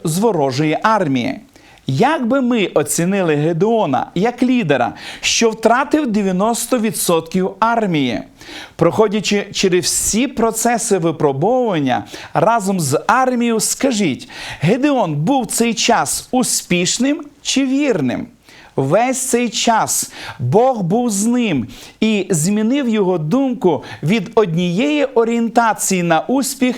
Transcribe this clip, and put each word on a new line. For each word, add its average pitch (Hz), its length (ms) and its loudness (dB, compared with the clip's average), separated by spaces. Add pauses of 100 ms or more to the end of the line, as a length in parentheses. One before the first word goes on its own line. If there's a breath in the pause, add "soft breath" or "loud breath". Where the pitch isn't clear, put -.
з 160 140 -2
ворожої 156 640 0
армії. 151 580 0 (460 loud breath)
Як 240 400 0
би 269 140 2
ми 240 260 2
оцінили 170 680 0
Гедеона 170 800 0
як 233 280 -2
лідера, 170 500 0 (280 loud breath)
що - 300 0
втратив 262 560 2
дев'яносто 214 720 0
відсотків 185 720 -2 (100)
армії? 160 600 0 (540 loud breath)
Проходячи 202 760 2
через 180 320 2
всі - 420 0
процеси 220 720 0
випробовування 156 1080 0 (300 loud breath)
разом 196 460 2
з 143 260 0
армією, 240 540 2
скажіть, 202 680 -2 (320 loud breath)
Гедеон 240 540 2
був 220 320 0
цей 233 280 0
час - 560 0
успішним 247 960 -2 (180)
чи 269 240 -2
вірним? 226 600 -2 (500 loud breath)
Весь 220 420 2
цей 240 300 0
час - 640 0 (260 loud breath)
Бог 214 440 2
був 226 280 0
з 202 160 -2
ним 220 400 0 (340 loud breath)
і 214 300 2
змінив 214 580 0
його 190 300 2
думку 180 680 0 (180 loud breath)
від 202 320 0
однієї 208 720 2
орієнтації 233 960 0
на 165 180 2
успіх 254 580 0